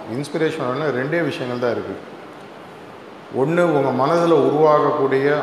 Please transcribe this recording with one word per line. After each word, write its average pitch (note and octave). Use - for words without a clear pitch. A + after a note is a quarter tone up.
இன்ஸ்பிரேஷன் D3
வரணும்னா B2+
ரெண்டே D#3+
விஷயங்கள் B2
தான் A#2+
இருக்கு. G2
ஒண்ணு, D#3+
உங்க D3
மனதுல E3+
உருவாகக்கூடிய C#3